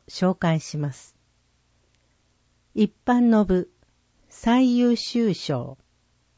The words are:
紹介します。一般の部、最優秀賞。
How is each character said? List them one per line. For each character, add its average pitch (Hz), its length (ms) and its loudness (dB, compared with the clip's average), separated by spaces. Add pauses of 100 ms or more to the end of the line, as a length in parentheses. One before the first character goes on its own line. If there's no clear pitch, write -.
紹 185 280 -2
介 160 240 0
し - 180 -10
ま 147 140 -6
す。 - 240 -20 (1600)
一 208 180 0 (140)
般 247 240 2
の 214 140 4
部、 180 260 -2 (580)
最 247 500 0
優 240 180 2
秀 226 380 -2
賞。 127 440 -8 (600)